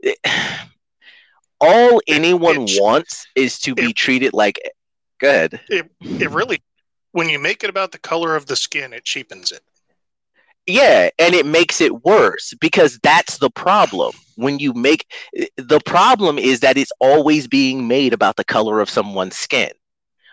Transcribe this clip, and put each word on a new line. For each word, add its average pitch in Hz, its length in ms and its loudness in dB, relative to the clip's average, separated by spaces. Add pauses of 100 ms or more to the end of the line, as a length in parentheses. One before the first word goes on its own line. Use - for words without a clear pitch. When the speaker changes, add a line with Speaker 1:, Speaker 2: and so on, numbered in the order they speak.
Speaker 1:
it, - 240 -4
<sighs> - 1400 -10
all 233 480 6
Speaker 2:
It, 151 140 0
Speaker 1:
anyone 175 340 2
Speaker 2:
it 120 120 -4
sh- 98 120 0
Speaker 1:
wants 113 540 0
is 131 260 -2
to 131 140 -6
be 120 180 -2
Speaker 2:
it - 0 -
Speaker 1:
treated 127 420 -2
like, 104 260 0 (600)
go 135 100 2
ahead. 82 380 -2
Speaker 2:
It, 170 200 -6 (300)
it 160 120 -4
really, 226 320 -6 (500)
when 165 160 -4
you 151 100 -4
make 175 240 -6
it 208 80 -6
about 190 220 -6
the 165 60 -20
color 165 360 -4
of 143 120 -6
the 135 100 -6
skin, 135 360 -8
it 120 120 -16
cheapens - 480 -10
it. - 100 -20 (1040)
Speaker 1:
Yeah, 180 500 4
and 175 160 4
it 151 120 2
makes 160 340 0
it 120 240 0
worse 160 560 2
because 156 420 2
that's 175 360 0
the 135 120 0
problem. 120 640 0 (220)
When 139 240 -4
you 143 160 -4
make, 131 320 0 (500)
the 143 300 0
problem 190 520 2
is 123 220 0
that 131 160 2
it's 139 140 -2 (100)
always 143 460 4
being 131 400 0
made 127 260 2
about 104 240 0
the 104 80 -4
color 110 360 0
of 101 100 -4
someone's 95 460 -6
skin. 117 340 -4 (640)